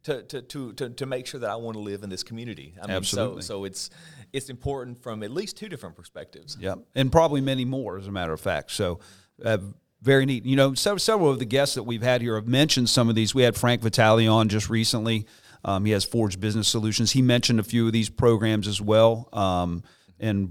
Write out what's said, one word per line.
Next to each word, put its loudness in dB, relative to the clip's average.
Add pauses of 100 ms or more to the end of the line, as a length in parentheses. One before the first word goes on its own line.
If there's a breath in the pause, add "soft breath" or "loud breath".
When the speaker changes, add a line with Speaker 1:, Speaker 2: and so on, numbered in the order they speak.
Speaker 1:
to, -6
to, -14
to, -12
to, -10
to -10
make -8
sure -12
that -6
I -6
wanna -10
live -10
in -12
this -10
community. -14
I -14
mean, -10
so, -4
Speaker 2:
Absolutely. -4
Speaker 1:
so -8
it's, -10 (420 loud breath)
it's -8
important -10
from -8
at -8
least -8
two -14
different -14
perspectives. -18
Speaker 2:
Yeah, -4 (180)
and 2
probably 4
many -2
more, -6
as -12
a -10
matter -4
of -6
fact. -4
So, -4 (440 soft breath)
uh, 0 (440)
very 4
neat. -2
You 0
know, 4
sev-, 0
several 4
of -2
the -4
guests 0
that -6
we've -4
had 2
here -2
have -4
mentioned 2
some 4
of 2
these. 2
We 4
had 4
Frank 0
Vitale 4
on 6
just 0
recently. -2 (380 soft breath)
Um, 0
he 4
has 2
Forge 0
Business 0
Solutions. 0
He 4
mentioned 2
a 0
few 0
of 0
these 0
programs 2
as -4
well. 4
Um, 0 (380 soft breath)
and -2